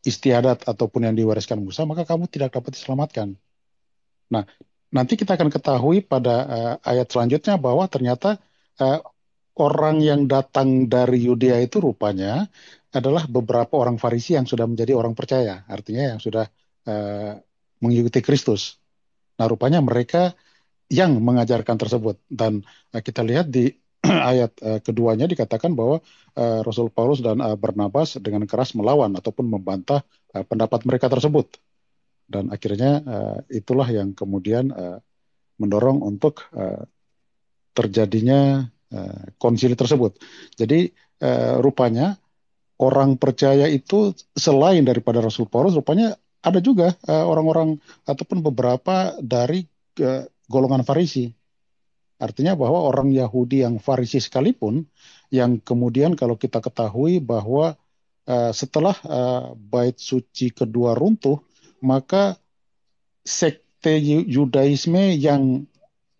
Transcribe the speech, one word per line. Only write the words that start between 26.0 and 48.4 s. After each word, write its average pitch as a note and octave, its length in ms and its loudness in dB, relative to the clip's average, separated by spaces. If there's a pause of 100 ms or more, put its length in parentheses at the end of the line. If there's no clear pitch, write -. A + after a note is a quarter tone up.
eh, A#2 280 0
Rasul A2+ 280 -2
Paulus B2+ 320 0
dan, A2+ 160 0
eh, G#2+ 200 -2
Barnabas G#2 600 -2
dengan G#2 320 -4
keras B2+ 240 -2
melawan A2+ 400 2
ataupun A2 320 -6
membantah, G2 560 -4 (320)
eh, F#2+ 80 -6
pendapat A2+ 440 -2
mereka B2 200 0
tersebut. C#3 520 0 (680)
Dan G2+ 240 -6
akhirnya, G#2+ 520 -2
eh, G#2+ 600 -8
itulah C3 280 0
yang G2 240 -2
kemudian, G#2 600 -4
eh, F2+ 240 -10 (640)
mendorong A#2+ 400 2
untuk, G#2 520 -2
eh, G2+ 280 -8 (920)
terjadinya, A#2+ 920 2 (240)
eh, G2 320 -12 (160)
konsili A#2+ 400 2
tersebut. A#2+ 400 2 (400)
Jadi, D3+ 320 2 (320)
eh, B2 400 0
rupanya C3 560 0 (600)
orang C3+ 400 4
percaya C#3 520 4
itu G3 440 0 (200)
selain D#3 520 4
daripada A#2+ 360 2
Rasul A2+ 280 -2
Paulus, E3+ 240 2
rupanya F#3+ 400 0 (240)
ada F3+ 240 2
juga, F3+ 320 4
eh, D#3 320 0
orang-orang D#3+ 560 0 (240)
ataupun D#3 400 -4